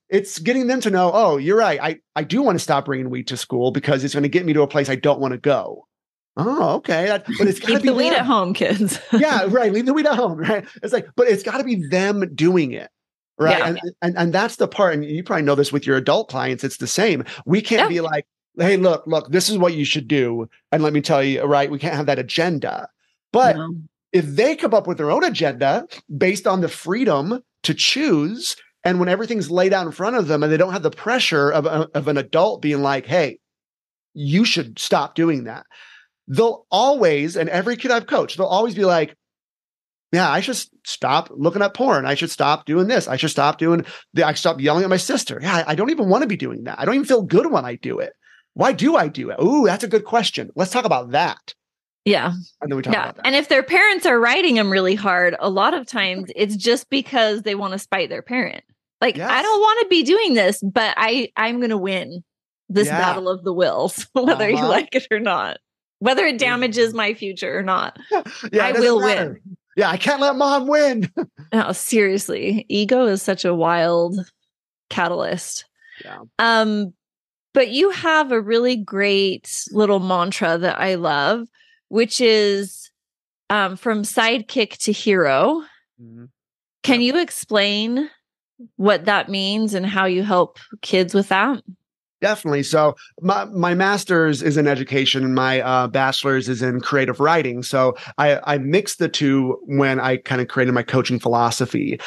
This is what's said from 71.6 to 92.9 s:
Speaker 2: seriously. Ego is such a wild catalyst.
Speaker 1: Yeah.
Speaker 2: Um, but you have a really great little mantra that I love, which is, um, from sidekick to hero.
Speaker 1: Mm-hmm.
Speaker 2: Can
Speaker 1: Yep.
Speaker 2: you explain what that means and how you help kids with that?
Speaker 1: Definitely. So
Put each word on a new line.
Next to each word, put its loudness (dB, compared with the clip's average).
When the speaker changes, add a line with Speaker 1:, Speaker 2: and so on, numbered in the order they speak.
Speaker 2:
seriously. -2
Ego 2
is 0
such -2
a 2
wild 2
catalyst. -6
Speaker 1:
Yeah. -18
Speaker 2:
Um, 0
but 4
you 2
have 0
a 2
really 0
great -2
little 2
mantra 0
that -2
I 0
love, 0
which 0
is, 0
um, 0
from -4
sidekick -2
to -2
hero. 2
Speaker 1:
Mm-hmm. -20
Speaker 2:
Can 4
Speaker 1:
Yep. 2
Speaker 2:
you 2
explain -2
what 2
that 0
means -2
and -2
how -2
you 0
help 0
kids 0
with 2
that? 0
Speaker 1:
Definitely. 0
So 2